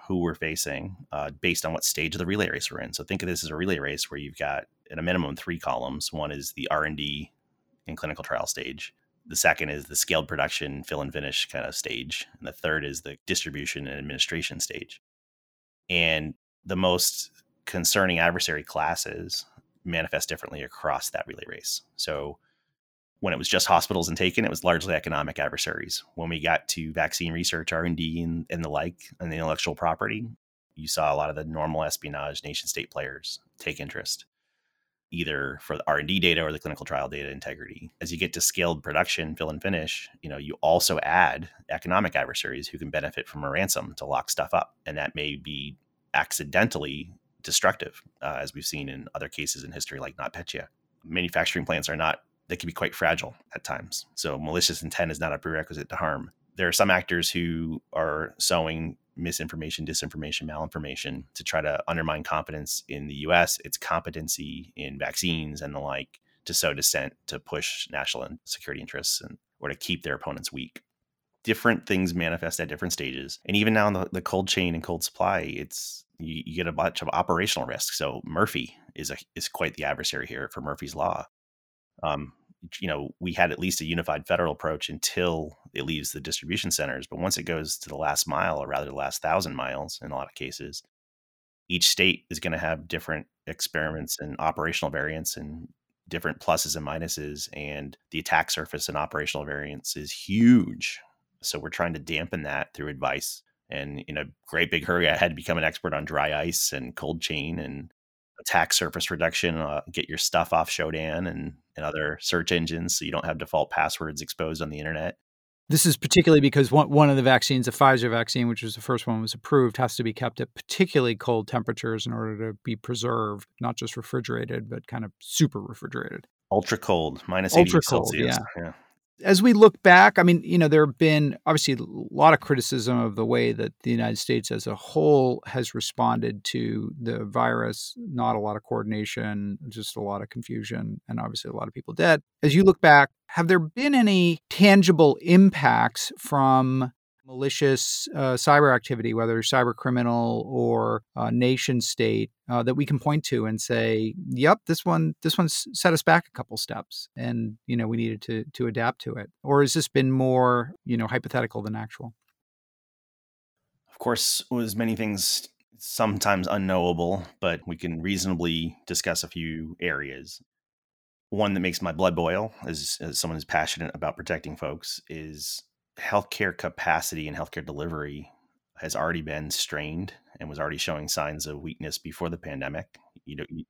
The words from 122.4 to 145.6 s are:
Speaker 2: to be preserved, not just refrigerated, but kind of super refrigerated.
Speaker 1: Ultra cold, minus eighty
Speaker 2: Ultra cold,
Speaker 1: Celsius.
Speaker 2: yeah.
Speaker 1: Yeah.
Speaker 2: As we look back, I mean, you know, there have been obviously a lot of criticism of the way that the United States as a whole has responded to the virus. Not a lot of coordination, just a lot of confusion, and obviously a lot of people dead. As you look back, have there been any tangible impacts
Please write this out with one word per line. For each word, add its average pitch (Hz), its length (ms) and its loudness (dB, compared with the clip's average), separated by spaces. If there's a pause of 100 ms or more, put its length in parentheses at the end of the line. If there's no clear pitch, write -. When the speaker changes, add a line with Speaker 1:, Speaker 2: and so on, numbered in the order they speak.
Speaker 2:
to 107 100 -14
be 117 140 -4
preserved, 113 720 -2 (140)
not 120 160 -2
just - 200 -8
refrigerated, 117 720 -4
but 113 180 -10
kind 117 180 -8
of - 140 -10
super - 420 0
refrigerated. - 640 -10 (260)
Speaker 1:
Ultra 104 260 4
cold, 80 480 0
minus 92 300 0
eighty 175 140 10
Speaker 2:
Ultra 170 100 6
cold, - 300 2
Speaker 1:
Celsius. 123 280 2 (180)
Speaker 2:
yeah. 85 60 -8
Speaker 1:
Yeah. 82 100 -10 (520)
Speaker 2:
As 190 160 8
we 240 140 10
look 208 280 10
back, 190 360 12
I 175 40 10
mean, 175 220 8
you 175 140 4
know, 160 100 8
there 151 160 8
have 139 140 0
been 151 480 6
obviously 156 260 4
a 120 60 0 (360)
lot 151 200 10
of - 60 6
criticism 123 580 2
of 113 180 0
the 113 80 2
way 120 280 4
that 110 200 -2 (100)
the 120 80 0
United 117 280 0
States 120 320 0
as 113 160 -4
a 113 80 -4
whole 143 720 4
has 127 280 -4
responded 117 680 0
to 113 560 -4
the 117 240 -4
virus. 117 720 0
Not 123 400 -2
a 104 40 -2
lot 104 160 -2
of 104 60 -8
coordination, 107 960 -4 (120)
just 110 260 -10
a 110 60 -6
lot 101 180 -4
of 110 80 -10
confusion, 113 800 -8
and 117 100 -6
obviously 113 300 -6
a - 80 -8
lot 117 100 -6
of 117 60 -10
people - 220 -12
dead. 165 260 4 (220)
As 147 120 6
you 190 80 8
look 190 200 8
back, 147 260 12 (200)
have 170 200 2
there 185 100 8
been 247 360 2
any 190 460 6 (100)
tangible 185 720 8
impacts 147 960 8